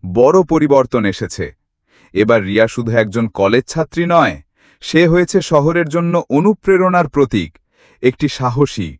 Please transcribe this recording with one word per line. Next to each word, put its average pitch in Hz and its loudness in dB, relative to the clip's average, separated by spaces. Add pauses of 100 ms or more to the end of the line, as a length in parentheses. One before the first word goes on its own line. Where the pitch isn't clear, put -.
বড় 123 2
পরিবর্তন 139 0
এসেছে। 95 -6 (680)
এবার 110 2
রিয়া 107 0
শুধু 113 -6
একজন 113 -2
কলেজ 104 0
ছাত্রী - -4
নয়, 165 0 (460)
সে 165 0
হয়েছে 175 0
শহরের 160 0
জন্য 170 -2 (160)
অনুপ্রেরণার 180 0
প্রতীক, 113 -2 (520)
একটি 131 0
সাহসী 123 -4 (100)